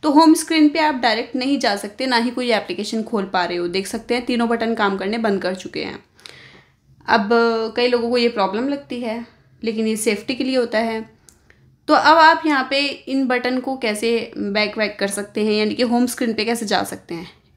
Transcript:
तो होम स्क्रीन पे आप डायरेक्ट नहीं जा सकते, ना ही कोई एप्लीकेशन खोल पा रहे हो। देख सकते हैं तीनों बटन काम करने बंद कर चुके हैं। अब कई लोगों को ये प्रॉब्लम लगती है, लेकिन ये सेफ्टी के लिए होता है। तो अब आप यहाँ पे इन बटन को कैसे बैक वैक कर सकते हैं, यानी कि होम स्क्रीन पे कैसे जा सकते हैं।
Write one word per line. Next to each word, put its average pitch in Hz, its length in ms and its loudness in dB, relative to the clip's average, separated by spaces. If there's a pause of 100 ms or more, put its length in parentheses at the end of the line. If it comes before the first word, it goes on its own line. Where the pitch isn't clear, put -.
तो 302 80 2
होम 311 220 8
स्क्रीन 320 360 4
पे 311 100 -2
आप 302 160 2
डायरेक्ट 240 400 0
नहीं 262 240 0
जा 214 160 2
सकते, 208 300 -8
ना 254 120 2
ही 240 140 0
कोई 247 200 -2
एप्लीकेशन 208 520 -2
खोल 214 200 -2
पा 190 220 -2
रहे 175 120 -4
हो। 175 100 -2
देख 190 200 -2
सकते 233 280 -4
हैं 247 100 -4
तीनों 233 240 0
बटन 226 260 -2
काम 202 220 0
करने 196 200 -4
बंद 202 240 0
कर 185 140 -4
चुके - 280 -10
हैं। - 200 -10 (1040)
अब 208 220 2 (460)
कई 240 120 2
लोगों 240 220 0
को 247 80 2
ये 240 120 4
प्रॉब्लम 226 400 -2
लगती 277 320 -6
है, 233 240 -6 (380)
लेकिन 220 240 -2
ये 220 80 0
सेफ्टी 214 400 -2
के 254 80 -4
लिए 262 140 0
होता 233 220 0
है। 220 300 -4 (800)
तो 302 60 4
अब 302 240 6
आप 320 280 6
यहाँ 285 240 0
पे 277 160 0
इन 269 420 -4
बटन 247 320 0
को 262 180 -6
कैसे 226 600 -2
बैक 208 400 -2
वैक 208 220 -2
कर 202 80 0
सकते 202 380 -4
हैं, 214 80 2
यानी 214 220 0
कि 233 80 2
होम 240 240 2
स्क्रीन 240 260 -2
पे 214 120 -2
कैसे 233 200 -2
जा 196 180 0
सकते - 300 -10
हैं। 170 260 -14 (180)